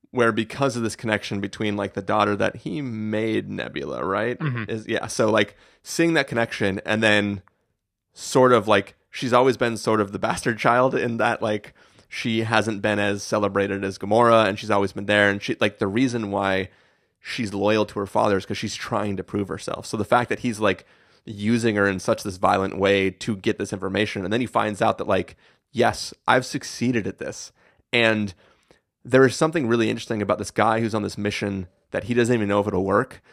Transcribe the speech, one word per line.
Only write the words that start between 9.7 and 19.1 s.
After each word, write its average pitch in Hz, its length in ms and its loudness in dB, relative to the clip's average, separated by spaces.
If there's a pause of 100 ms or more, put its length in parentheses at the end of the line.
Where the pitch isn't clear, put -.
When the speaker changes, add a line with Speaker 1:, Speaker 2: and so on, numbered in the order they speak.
Speaker 1:
sort 107 240 0
of 98 120 -2
the 101 80 -6
bastard 113 380 -2
child 127 360 4
in 120 220 -2
that, 113 260 0
like, 107 320 -4 (340)
she 113 360 -2
hasn't 110 360 0
been 104 200 0
as 101 240 -2
celebrated 101 600 0
as 98 140 -4
Gamora, 113 480 6
and 98 100 0
she's 107 140 -6
always 101 220 0
been 101 140 -10
there, 104 240 6
and 101 120 -2
she, - 180 -4
like, 107 180 0
the 104 100 0
reason 113 420 0
why 95 380 -2 (500)
she's 107 340 -8
loyal 104 340 2
to - 120 -10
her 101 80 -4
father 107 300 0
is 95 100 -4
'cause 104 120 -6
she's - 180 -8
trying 104 400 -4